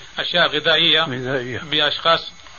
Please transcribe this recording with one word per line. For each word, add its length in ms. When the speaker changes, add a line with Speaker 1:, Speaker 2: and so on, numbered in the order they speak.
Speaker 1:
أشياء 280
غذائية 560
Speaker 2:
غذائية. 560
Speaker 1:
بأشخاص 720